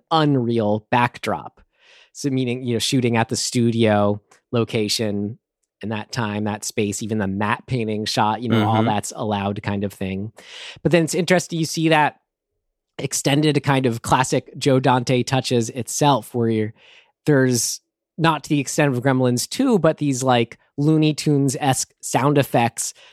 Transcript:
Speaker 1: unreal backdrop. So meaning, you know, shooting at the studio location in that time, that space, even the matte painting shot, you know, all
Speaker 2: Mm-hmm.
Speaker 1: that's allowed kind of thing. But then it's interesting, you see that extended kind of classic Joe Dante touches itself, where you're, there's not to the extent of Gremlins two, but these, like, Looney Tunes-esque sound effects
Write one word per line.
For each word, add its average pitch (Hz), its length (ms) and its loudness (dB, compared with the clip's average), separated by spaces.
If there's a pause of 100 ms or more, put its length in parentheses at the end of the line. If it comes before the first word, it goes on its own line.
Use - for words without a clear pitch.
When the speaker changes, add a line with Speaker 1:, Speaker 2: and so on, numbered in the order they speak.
(100)
Speaker 1:
unreal 120 800 0
backdrop. - 720 -2 (520)
So - 180 -6
meaning, 131 320 -2
you 123 120 -2
know, 110 40 0
shooting 120 380 0
at 113 120 4
the 113 80 -2
studio 107 840 2 (300)
location 107 880 -4 (440)
in 104 80 -8
that 107 200 -8
time, 104 340 -4
that 104 200 -6
space, 104 380 -4
even 110 160 -4
the 101 80 -2
matte 104 400 -2
painting 110 400 -4
shot, 110 340 0
you 123 80 -6
know, 110 180 2
all 110 100 2
Speaker 2:
Mm-hmm. 113 100 2
Speaker 1:
that's 104 280 -2
allowed 101 480 -4
kind 101 220 -4
of 98 80 -6
thing. 98 400 -8 (500)
But 151 80 0
then 165 140 4
it's 151 100 -4
interesting, 170 440 0
you 160 80 -2
see 160 240 -2
that 151 300 2 (800)
extended 147 640 0
kind 135 240 2
of 117 160 -2
classic - 540 0
Joe 131 240 2
Dante 127 420 2
touches 123 480 0
itself, 131 640 0
where 117 140 0
you're, 107 240 0 (540)
there's 131 540 2 (380)
not 160 260 0
to - 40 -18
the 147 120 2
extent 143 360 0
of 120 60 -2
Gremlins 127 460 2
two, 254 300 0
but 156 200 2
these, 135 240 -2
like, 123 360 0 (200)
Looney 156 340 2
Tunes-esque 139 880 0
sound 143 380 0
effects - 560 -2 (180)